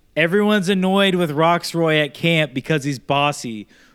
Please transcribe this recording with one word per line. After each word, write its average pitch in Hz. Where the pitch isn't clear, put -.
everyone's 196
annoyed 190
with 175
Roxroy 160
at 147
camp 160
because 139
he's 139
bossy, 139